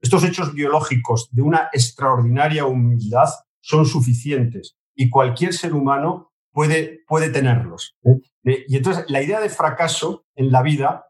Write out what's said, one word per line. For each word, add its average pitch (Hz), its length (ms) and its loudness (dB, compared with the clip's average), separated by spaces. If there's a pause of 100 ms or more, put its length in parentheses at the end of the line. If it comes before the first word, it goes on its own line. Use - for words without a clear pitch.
Estos 165 240 2
hechos 170 280 -4
biológicos 143 800 -2
de 120 100 0
una 151 300 2
extraordinaria 135 920 0
humildad 120 600 2 (320)
son 156 260 2
suficientes 123 920 -2 (200)
y 131 120 2
cualquier 131 440 0
ser 170 220 -6
humano 143 580 -2 (200)
puede, 151 540 -2
puede 156 240 0
tenerlos, 123 760 -2
¿eh? 127 140 6 (260)
Eh, 131 220 0
y 135 100 -2
entonces 165 320 -2
la 139 140 0
idea 196 160 -2
de 214 100 -2
fracaso 160 760 -2 (100)
en 131 160 0
la 127 120 6
vida 147 480 0